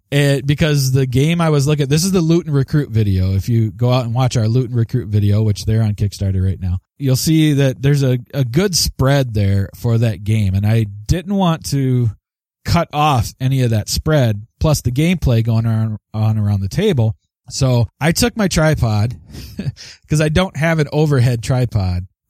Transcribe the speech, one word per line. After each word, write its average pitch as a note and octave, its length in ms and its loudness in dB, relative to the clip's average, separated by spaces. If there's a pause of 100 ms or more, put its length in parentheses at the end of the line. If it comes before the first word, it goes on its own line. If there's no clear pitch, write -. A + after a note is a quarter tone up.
(100)
It, C#3+ 360 0
because C#3+ 460 0
the C3+ 140 2
game D3 340 0
I E3 100 2
was C#3 160 2
looking, D3 200 0
this D#3 180 0
is G3 80 -2
the F#3+ 100 2
Loot E3 240 2
and D3+ 80 -2
Recruit C#3+ 340 0
video. G2 460 0
If G2 140 -2
you A2+ 220 2
go A#2+ 200 -2
out B2+ 160 0
and A#2 80 -4
watch B2+ 240 0
our A2 100 0
Loot A#2+ 220 0
and B2+ 80 -6
Recruit A2 300 -2
video, G#2 340 2
which G#2 240 -2
they're A2 160 0
on G#2 120 0
Kickstarter G2 480 -2
right F#2 160 -2
now, F2+ 200 -4 (200)
you'll C3 180 0
see D#3 380 2
that C3+ 280 0
there's C#3 200 2
a, B2+ 160 0 (140)
a C#3 120 0
good E3 300 0
spread C3 600 0
there G2 420 0
for A#2 220 0
that G#2+ 260 -2
game. G#2 300 0
And G2+ 120 0
I A2+ 180 2
didn't F3 500 -4
want F3 360 0
to B2+ 400 0 (540)
cut E3+ 300 0
off D3 440 0
any C3 240 0
of A#2+ 80 2
that G#2+ 200 -2
spread, A2+ 560 0 (140)
plus D#3 200 2
the B2 120 -2
gameplay C#3 520 2
going A2+ 220 0
on, A2 320 -2 (160)
on A2 240 0
around G2+ 220 0
the G2 80 -4
table. C#3+ 480 0 (340)
So B2 360 0 (140)
I D#3+ 120 2
took A#3+ 240 0
my G#3 120 0
tripod B2 680 0 (440)
<laughs> - 500 -12
'cause D#3 140 0
I D#3 80 0
don't F3+ 260 0
have D#3+ 220 0
an C#3+ 140 0
overhead C3 500 2
tripod F#2+ 640 -2 (240)